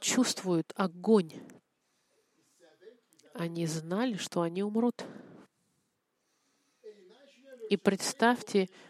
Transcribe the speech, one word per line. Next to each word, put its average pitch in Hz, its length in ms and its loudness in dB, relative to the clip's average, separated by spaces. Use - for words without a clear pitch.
чувствуют - 720 0
огонь, 180 560 2
они 170 320 -4
знали, 175 480 -4
что - 260 -4
они 170 220 -2
умрут. 226 400 0
И 202 80 4
представьте 202 920 2